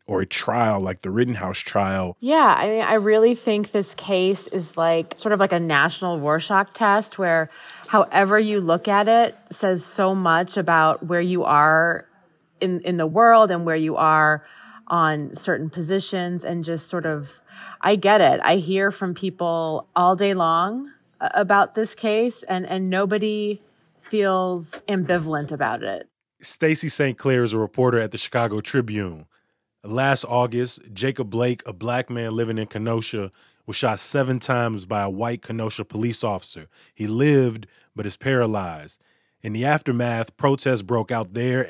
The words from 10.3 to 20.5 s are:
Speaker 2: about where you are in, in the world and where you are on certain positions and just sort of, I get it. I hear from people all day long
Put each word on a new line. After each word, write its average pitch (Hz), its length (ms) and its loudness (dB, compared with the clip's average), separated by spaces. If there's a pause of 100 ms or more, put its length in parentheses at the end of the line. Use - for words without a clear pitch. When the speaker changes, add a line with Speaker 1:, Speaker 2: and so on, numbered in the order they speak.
Speaker 2:
about 165 520 2
where 175 120 0
you 180 260 0
are 156 640 2 (540)
in, 185 200 -2
in 180 160 -2
the 160 100 0
world 220 420 8
and 170 160 -2
where 160 100 0
you 160 200 0
are 156 500 4 (400)
on 156 480 0
certain 156 380 -4
positions 180 720 -4
and 170 180 -6
just 165 260 -8
sort 170 180 -6
of, 147 340 -8 (400)
I 208 140 4
get 196 260 4
it. 135 220 6
I 180 140 4
hear 190 340 0
from 185 240 -6
people 165 800 -4
all 180 200 4
day 196 200 0
long 185 560 0 (280)